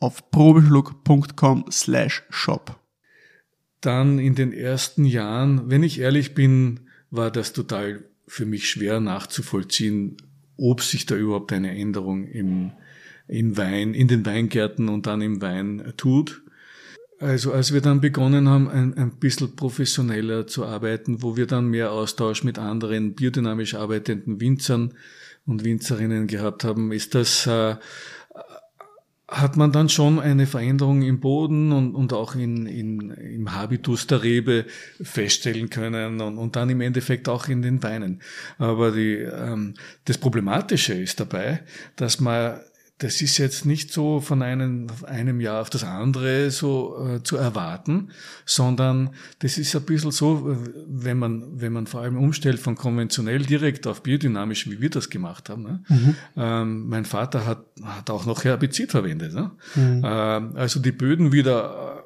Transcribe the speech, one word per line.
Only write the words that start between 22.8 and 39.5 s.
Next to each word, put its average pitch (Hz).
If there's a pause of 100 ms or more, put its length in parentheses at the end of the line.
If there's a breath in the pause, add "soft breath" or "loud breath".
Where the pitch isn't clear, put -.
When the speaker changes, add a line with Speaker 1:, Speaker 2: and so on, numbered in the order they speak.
Speaker 2:
biodynamisch 117
arbeitenden 107
Winzern 123 (500 soft breath)
und 110
Winzerinnen 110
gehabt 104
haben, 110
ist 107
das, 120
äh, 110 (1500 loud breath)
hat 139
man 147
dann 151
schon 151
eine 139
Veränderung 135
im 131
Boden 151
und, 131
und 127
auch 113
in, 117
in, 107
im 113
Habitus 117
der 123
Rebe 117 (360 loud breath)
feststellen 113
können 113
und, 107
und 113
dann 123
im 127
Endeffekt 123
auch 123
in 123
den 123
Weinen. 107 (380 loud breath)
Aber 113
die, 107
ähm, 113 (300 loud breath)